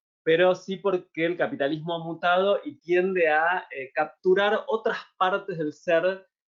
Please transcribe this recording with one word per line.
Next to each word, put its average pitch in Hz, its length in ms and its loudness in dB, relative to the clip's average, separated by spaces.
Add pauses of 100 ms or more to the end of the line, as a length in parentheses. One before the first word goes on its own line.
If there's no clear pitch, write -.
(220)
pero 175 320 4
sí 185 220 -8
porque 180 480 -2
el 170 140 -2
capitalismo 151 560 -4
ha 165 100 -8
mutado 180 580 0
y - 180 -14
tiende 180 500 2
a, 165 400 0
eh, 135 240 -12
capturar 190 760 0
otras 220 300 -2 (180)
partes 190 400 -2
del 151 160 -4
ser 180 540 -2 (220)